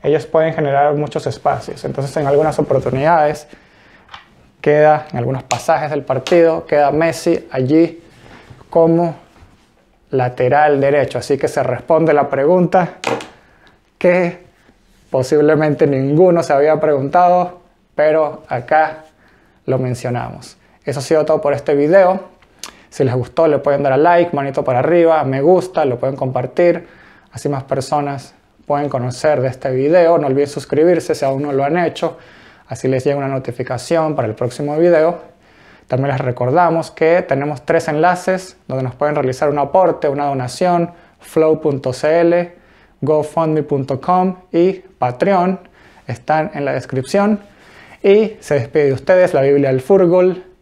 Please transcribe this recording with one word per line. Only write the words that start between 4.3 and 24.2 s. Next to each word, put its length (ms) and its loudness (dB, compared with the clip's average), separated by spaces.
queda, 520 2
en 80 -6
algunos 240 -4
pasajes 480 -2
del 100 -4
partido, 640 2
queda 240 2
Messi 640 -2
allí 520 0
como 420 2
lateral 720 2
derecho. 380 0
Así 180 -2
que 100 -4
se 140 -2
responde 520 0
la 180 0
pregunta 600 2
que 400 0
posiblemente 760 2
ninguno 560 2
se 120 -2
había 260 2
preguntado, 840 0
pero 540 0
acá 560 -2
lo 100 -2
mencionamos. 800 -8
Eso 140 -6
ha 60 -8
sido 220 2
todo 160 0
por 120 -2
este 220 -2
video. 460 4
Si 140 -4
les 100 0
gustó, 340 0
le 120 2
pueden 240 -2
dar 100 2
a 40 2
like, 380 2